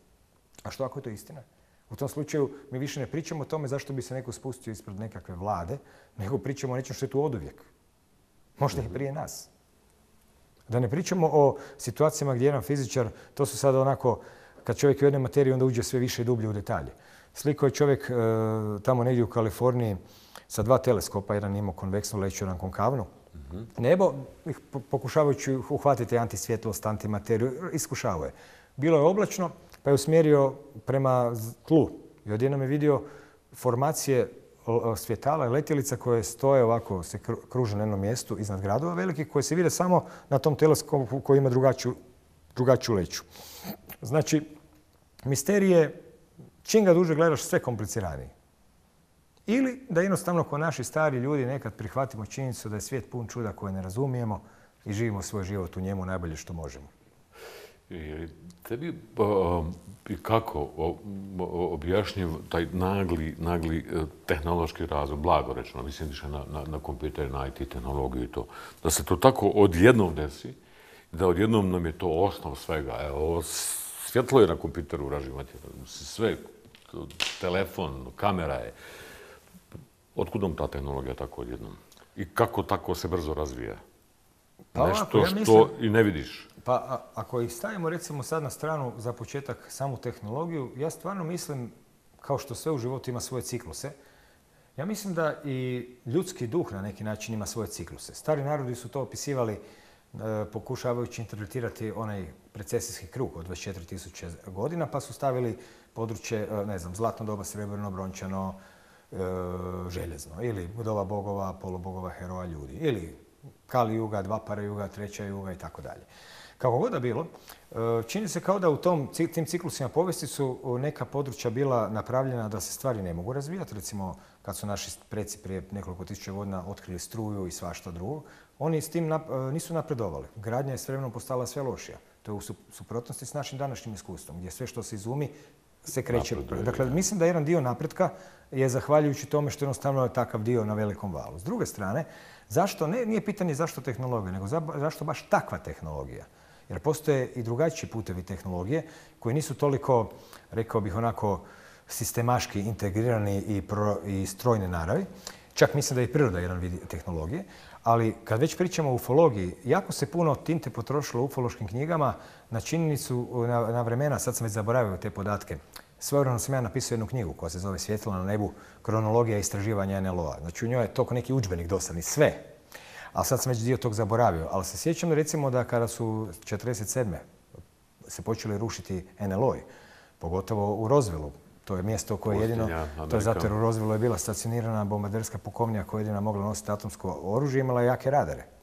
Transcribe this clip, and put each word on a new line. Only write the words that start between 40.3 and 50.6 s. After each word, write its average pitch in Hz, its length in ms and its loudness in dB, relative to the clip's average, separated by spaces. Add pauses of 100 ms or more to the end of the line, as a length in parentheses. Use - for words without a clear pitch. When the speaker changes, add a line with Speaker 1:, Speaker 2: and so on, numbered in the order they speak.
Speaker 1:
tom 151 160 4
teleskopu 139 640 4
koji 135 160 8
ima 135 120 6
drugačiju, 123 460 4 (600)
drugačiju 123 400 6
leću. 87 280 0 (800)
Znači, 147 560 2 (680)
misterij 196 460 4
je, 160 300 6 (640)
čim 214 220 6
ga 180 80 12
duže 165 220 6
gledaš, 156 280 4
sve - 160 2
kompliciraniji. 95 720 -4 (1160)
Ili 254 440 2
da 170 120 4
jednostavno 180 420 2
ko - 140 -4
naši 151 260 -2